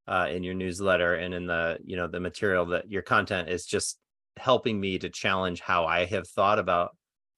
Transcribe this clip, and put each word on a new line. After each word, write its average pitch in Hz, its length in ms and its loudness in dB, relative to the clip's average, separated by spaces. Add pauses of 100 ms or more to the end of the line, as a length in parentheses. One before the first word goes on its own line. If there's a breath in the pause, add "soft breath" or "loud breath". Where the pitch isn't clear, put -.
uh, 92 240 0
in 90 120 -4
your 90 120 -4
newsletter 92 600 2
and 90 180 -4
in 87 140 -6
the, 82 360 0
you 92 140 -8
know, 87 120 -2
the 87 120 -6
material 90 460 0
that 87 240 -4
your 95 120 -4
content 95 460 0
is 90 160 -4
just - 340 -2 (400)
helping 113 420 2
me 95 160 -2
to 87 140 -6
challenge 92 500 -2
how 87 240 2
I 85 200 2
have 90 240 -2
thought 104 320 4
about 90 360 0 (420)